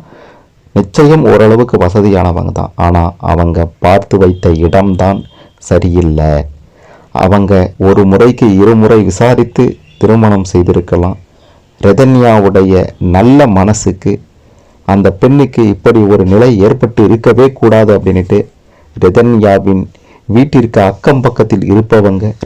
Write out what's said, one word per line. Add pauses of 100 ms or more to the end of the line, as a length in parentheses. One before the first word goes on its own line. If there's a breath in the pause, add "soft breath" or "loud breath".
(720 loud breath)
நிச்சயம்
ஓரளவுக்கு
வசதியானவங்க
தான்.
ஆனா
அவங்க (100)
பார்த்து
வைத்த
இடம்தான் (360 soft breath)
சரியில்லை. (680 soft breath)
அவங்க
ஒரு
முறைக்கு
இருமுறை
விசாரித்து (200)
திருமணம்
செய்திருக்கலாம். (680 soft breath)
ரெதன்யாவுடைய (120)
நல்ல
மனசுக்கு (640 soft breath)
அந்த
பெண்ணுக்கு
இப்படி
ஒரு
நிலை
ஏற்பட்டு
இருக்கவே
கூடாது
அப்படின்னுட்டு (600 soft breath)
ரெதன்யாவின் (400 soft breath)
வீட்டிற்கு
அக்கம்
பக்கத்தில்
இருப்பவங்க (120)